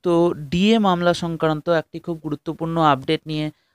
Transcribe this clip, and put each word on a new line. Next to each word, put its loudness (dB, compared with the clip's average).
তো 2
ডিএ 2
মামলা 2
সংক্রান্ত -2
একটি -2
খুব -8
গুরুত্বপূর্ণ -6
আপডেট 2
নিয়ে -6